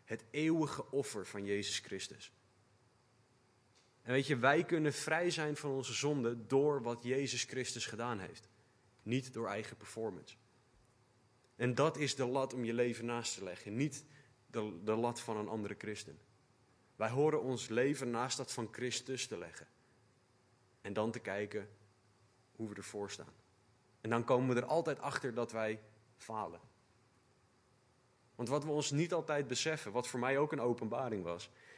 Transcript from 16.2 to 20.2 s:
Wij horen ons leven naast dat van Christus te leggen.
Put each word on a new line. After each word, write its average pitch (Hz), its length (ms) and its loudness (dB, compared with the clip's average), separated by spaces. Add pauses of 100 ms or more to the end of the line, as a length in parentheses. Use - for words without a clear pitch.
Wij 110 140 2
horen 147 320 4
ons 123 260 -2
leven 127 420 2
naast 120 260 0
dat 131 160 -6
van 113 200 -4
Christus 123 540 -4
te 98 120 -6
leggen. 82 280 -12 (1120)